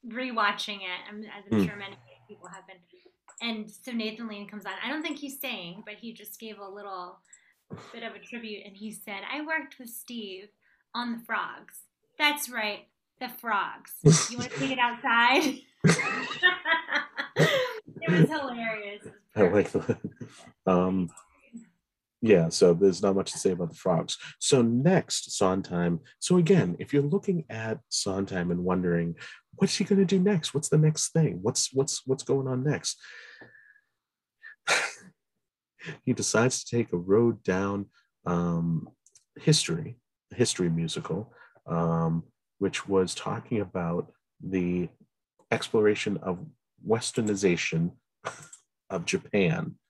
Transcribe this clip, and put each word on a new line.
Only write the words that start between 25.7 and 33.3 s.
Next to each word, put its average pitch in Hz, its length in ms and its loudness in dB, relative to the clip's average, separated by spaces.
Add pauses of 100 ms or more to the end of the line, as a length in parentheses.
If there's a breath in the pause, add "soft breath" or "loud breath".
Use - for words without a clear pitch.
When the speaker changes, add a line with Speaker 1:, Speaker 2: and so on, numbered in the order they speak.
Speaker 2:
So - 180 2
again, 160 420 4
if - 140 -8
you're 143 100 4
looking 175 460 -2
at 110 300 -4 (100)
Sondheim 95 600 -2
and 87 140 -2
wondering, 87 520 0 (400 loud breath)
"What's - 200 0
he - 80 0
gonna 196 220 4
do 190 140 2
next? 185 340 2
What's 151 160 -4
the 156 80 4
next 156 340 2
thing? 123 300 2
What's, - 320 -2
what's, - 340 -2
what's 131 160 -2
going 135 240 0
on 127 160 -2
next?" - 340 -2 (1700 loud breath)